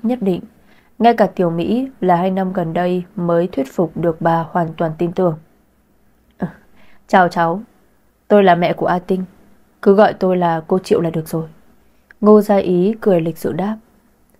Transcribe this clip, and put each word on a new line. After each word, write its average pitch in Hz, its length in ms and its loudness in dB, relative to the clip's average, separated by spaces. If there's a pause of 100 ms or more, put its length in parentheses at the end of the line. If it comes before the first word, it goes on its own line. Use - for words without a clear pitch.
nhất 247 180 -4
định. 190 200 -2 (580)
Ngay 233 140 4
cả 220 140 2
Tiểu 180 220 -2
Mỹ 185 400 -4 (120)
là 180 140 2
hai 185 160 -2
năm 185 220 -4
gần 170 200 -4
đây 180 300 -2 (120)
mới 170 320 0
thuyết 262 260 -6
phục 165 240 -4
được 165 240 -2
bà 165 300 0
hoàn 170 160 -2 (100)
toàn 165 200 -4
tin 170 140 -4
tưởng. 175 260 -2 (1000)
"Ừ, 180 100 -8 (600)
chào 185 200 4
cháu, 170 340 -2 (640)
tôi 202 160 4
là 180 120 6
mẹ 170 180 -2
của 170 120 -4
A 175 140 -2
Tinh, 185 240 -6 (580)
cứ 196 120 4
gọi 202 200 4
tôi 185 240 0
là 170 300 0
cô 190 120 0
Triệu 190 220 0
là 170 80 -2
được 160 180 -6
rồi." 160 200 -6 (720)
Ngô 214 200 6
Gia 208 140 0
Ý 185 460 0
cười 180 200 2
lịch 160 160 -6
sự - 140 -6
đáp. 196 260 -6 (640)